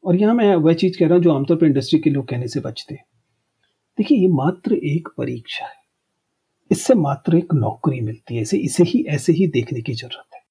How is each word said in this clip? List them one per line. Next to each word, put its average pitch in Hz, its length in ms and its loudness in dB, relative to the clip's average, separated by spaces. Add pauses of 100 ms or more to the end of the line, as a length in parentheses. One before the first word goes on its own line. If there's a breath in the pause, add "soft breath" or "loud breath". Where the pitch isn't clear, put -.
और 180 120 2
यहाँ 208 180 2
मैं 208 220 4
वह 160 180 4
चीज़ 180 260 0
कह 175 60 4
रहा 165 100 4
हूँ 175 80 4
जो 170 100 4
आमतौर 143 240 0
पर 165 80 4
इंडस्ट्री 139 340 2
के 160 100 0
लोग 139 180 -2
कहने 123 200 -6
से 131 120 -6
बचते 131 360 -12
हैं। - 100 -20 (920)
देखिए, 233 200 2
ये 185 100 2
मात्र 180 460 0
एक 160 340 -4 (100)
परीक्षा 123 480 -10
है, - 140 -20 (920)
इससे - 220 0
मात्र 165 420 0
एक 170 180 0
नौकरी 127 480 -2
मिलती 113 340 -10
है, 117 60 -4
इसे, 165 160 -2
इसे - 260 0
ही, 175 200 0
ऐसे 151 300 -2
ही 185 140 2
देखने 120 340 -4
की 123 120 -8
जरूरत - 420 -16
है। - 160 -20